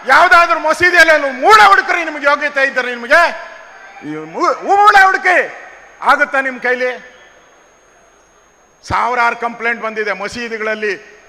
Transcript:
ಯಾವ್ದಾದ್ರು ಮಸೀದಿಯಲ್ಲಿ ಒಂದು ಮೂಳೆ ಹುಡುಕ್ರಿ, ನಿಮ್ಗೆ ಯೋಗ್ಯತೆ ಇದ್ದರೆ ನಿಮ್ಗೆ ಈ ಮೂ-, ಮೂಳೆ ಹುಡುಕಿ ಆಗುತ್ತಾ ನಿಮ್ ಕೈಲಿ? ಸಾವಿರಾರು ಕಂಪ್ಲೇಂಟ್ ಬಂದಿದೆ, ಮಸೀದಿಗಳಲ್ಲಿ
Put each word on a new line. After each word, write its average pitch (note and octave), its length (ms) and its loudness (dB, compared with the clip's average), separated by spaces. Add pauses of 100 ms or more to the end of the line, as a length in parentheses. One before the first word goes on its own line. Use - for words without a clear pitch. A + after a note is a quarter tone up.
ಯಾವ್ದಾದ್ರು E4+ 520 4
ಮಸೀದಿಯಲ್ಲಿ D#4+ 540 2
ಒಂದು C#4+ 180 0
ಮೂಳೆ F#4+ 340 4
ಹುಡುಕ್ರಿ, F4+ 380 2
ನಿಮ್ಗೆ D4+ 220 -8
ಯೋಗ್ಯತೆ C#4+ 420 0
ಇದ್ದರೆ B3 280 -6
ನಿಮ್ಗೆ C#4 600 0 (500)
ಈ D3+ 100 -10
ಮೂ-, F3+ 480 -4
ಮೂಳೆ G4+ 420 4
ಹುಡುಕಿ F#4 480 0 (480)
ಆಗುತ್ತಾ C#4+ 400 0
ನಿಮ್ B3+ 180 -8
ಕೈಲಿ? B3 560 -6 (1700)
ಸಾವಿರಾರು A#3 480 -2
ಕಂಪ್ಲೇಂಟ್ A#3 460 -6
ಬಂದಿದೆ, G#3+ 320 -6
ಮಸೀದಿಗಳಲ್ಲಿ G#3+ 1160 -8